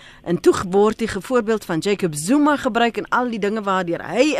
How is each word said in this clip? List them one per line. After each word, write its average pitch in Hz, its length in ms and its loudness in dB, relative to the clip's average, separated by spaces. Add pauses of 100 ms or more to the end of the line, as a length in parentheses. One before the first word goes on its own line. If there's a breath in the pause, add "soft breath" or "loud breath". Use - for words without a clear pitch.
(240 soft breath)
en 170 160 -2
toe 359 120 6 (180)
word 208 280 2
die 220 100 -2
ge-, 196 120 -6
voorbeeld 226 440 0
van 170 140 -2
Jacob 185 360 -2
Zuma 277 420 2
gebruik 233 420 0
en 196 100 -6
al 247 220 0
die 226 80 -6
dinge 202 240 -2
waardeur 185 400 -2
hy 254 380 2